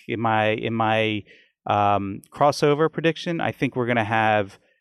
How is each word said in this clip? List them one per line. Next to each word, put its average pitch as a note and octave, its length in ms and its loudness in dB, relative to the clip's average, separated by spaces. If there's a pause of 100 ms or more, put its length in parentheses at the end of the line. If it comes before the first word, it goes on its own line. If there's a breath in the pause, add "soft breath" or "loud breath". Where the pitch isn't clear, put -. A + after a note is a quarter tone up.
in A2+ 120 -6
my, A2 300 2
in A2+ 240 -2
my, A2 500 0 (440 soft breath)
um, G2+ 540 0 (100)
crossover D3 600 2
prediction, E3 500 -4
I A2+ 100 0
think C3 240 -4
we're B2 120 -2
gonna A#2+ 160 0
have, G#2+ 540 0 (240)